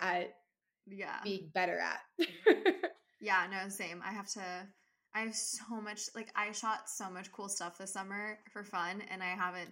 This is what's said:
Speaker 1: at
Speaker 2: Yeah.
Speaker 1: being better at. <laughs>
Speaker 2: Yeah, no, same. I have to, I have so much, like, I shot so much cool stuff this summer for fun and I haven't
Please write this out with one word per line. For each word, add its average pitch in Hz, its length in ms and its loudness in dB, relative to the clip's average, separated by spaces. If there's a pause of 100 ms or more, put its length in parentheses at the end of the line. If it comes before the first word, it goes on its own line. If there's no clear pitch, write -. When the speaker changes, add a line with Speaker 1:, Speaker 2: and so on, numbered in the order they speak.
Speaker 1:
at 180 340 2 (520)
Speaker 2:
Yeah. 196 380 -6
Speaker 1:
being 190 260 -2
better 175 280 4
at. 170 220 0 (180)
<laughs> - 760 6 (240)
Speaker 2:
Yeah, 190 300 4
no, 190 180 -4
same. 175 340 -6
I - 100 -4
have 202 200 -6
to, 185 360 -6 (460)
I 214 60 0
have 220 140 -2
so 220 460 -4
much, 208 340 -6
like, 220 200 -6
I 208 180 0
shot 220 380 0
so 196 200 -4
much 185 220 -10
cool 196 160 -8
stuff 175 300 -4
this 190 140 -8
summer 202 460 -4 (140)
for 208 120 -8
fun 196 380 -2
and 190 200 -8
I 185 120 0
haven't 180 380 -2